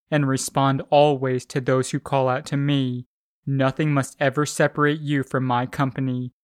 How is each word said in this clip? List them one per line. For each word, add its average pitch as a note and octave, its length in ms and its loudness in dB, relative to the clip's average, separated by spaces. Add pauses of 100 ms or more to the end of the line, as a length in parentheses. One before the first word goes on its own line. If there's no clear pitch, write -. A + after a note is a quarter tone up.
(100)
and D3 180 0
respond C3+ 600 0
always C3+ 560 4
to - 140 -6
those C3 300 0
who C#3+ 100 -4
call C3+ 280 0
out C3 180 -2
to C#3+ 120 -4
me. C3+ 480 -2 (400)
Nothing C#3 480 0
must C3+ 260 -2
ever C#3+ 240 0
separate D3 560 0
you C#3+ 220 -2
from B2+ 220 -4
my B2+ 200 0
company, B2+ 680 -4 (120)